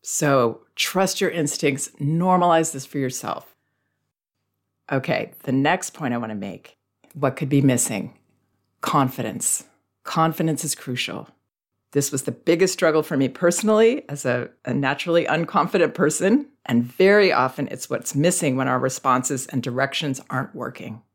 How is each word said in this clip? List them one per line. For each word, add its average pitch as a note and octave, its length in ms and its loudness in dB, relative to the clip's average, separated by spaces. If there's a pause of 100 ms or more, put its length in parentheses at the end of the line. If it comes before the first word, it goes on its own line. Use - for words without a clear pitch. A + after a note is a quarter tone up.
So C3 640 0 (100)
trust - 460 0
your G3 80 0
instincts, C#3+ 600 -2 (100)
normalize E3 720 2
this C3+ 120 -10
for - 120 -10
yourself. B2 580 -6 (1400)
Okay, - 400 -2 (120)
the C3+ 100 -2
next D3 380 0
point C3 220 -6
I A#2+ 40 -2
want A#2 140 -6
to G#2+ 40 -8
make, G2 400 -12 (380)
what C3+ 240 -2
could C#3+ 100 -4
be C#3 140 4
missing? A#2+ 560 0 (640)
Confidence. - 840 -2 (400)
Confidence D#3+ 640 0
is C#3+ 100 -4
crucial. - 540 -8 (640)
This C#3+ 180 0
was C#3 120 -4
the - 80 -6
biggest E3+ 420 0
struggle D#3 300 2
for D#3 140 -6
me C3+ 100 2
personally G#3+ 840 2
as C#3+ 160 -10
a, B2 240 -2 (160)
a B2 80 -4
naturally D3 520 0
unconfident F#3 680 0
person, G3+ 540 2 (180)
and A#2+ 180 2
very F#3+ 480 4
often C3 360 0
it's - 220 -12
what's - 260 -6
missing D3+ 400 2
when C3 120 0
our B2+ 120 0
responses B2+ 680 0
and B2 160 -4
directions C3+ 680 -4
aren't C3 260 -6
working. B2 460 -10 (120)